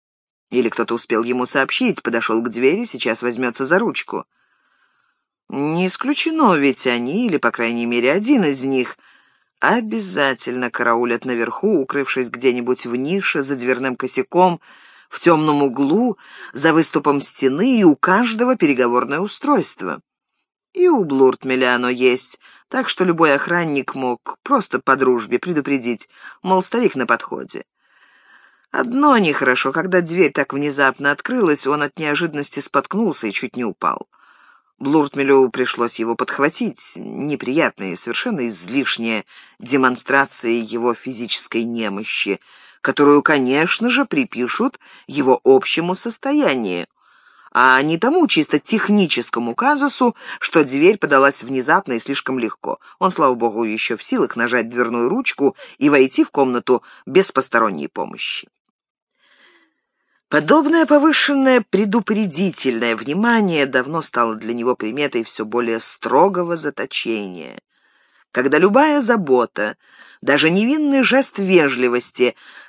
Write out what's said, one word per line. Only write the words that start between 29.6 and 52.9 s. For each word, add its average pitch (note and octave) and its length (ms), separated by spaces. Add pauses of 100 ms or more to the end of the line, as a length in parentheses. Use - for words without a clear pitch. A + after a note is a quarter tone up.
когда F3+ 300
дверь E3 280
так - 220
внезапно C#3 580
открылась, E3+ 560
он D3 160
от D3 160
неожиданности D3 640
споткнулся D3+ 640
и G2+ 60
чуть - 240
не B2 80
упал. F2+ 440 (720)
Блуртмелю C#3 720
пришлось A#2+ 480
его A#2 160
подхватить. C#3+ 800
Неприятная A#2+ 1000
и F2 40
совершенно B2 520
излишняя A2+ 760 (340)
демонстрация C3 960
его A#2 420
физической A#2 720
немощи, G#2+ 760 (420)
которую, C#3+ 440
конечно D3+ 680
же, B3+ 140
припишут C3+ 720 (300)
его C3 340
общему E3 540
состоянию, E3 920 (640)
а C3 320
не D#3+ 160
тому D4 300
чисто D3+ 320
техническому D3+ 960
казусу, C4+ 580 (240)
что - 240
дверь C#3+ 360
подалась C#3 440
внезапно C3+ 520
и A#2 40
слишком C3 400
легко. - 400 (220)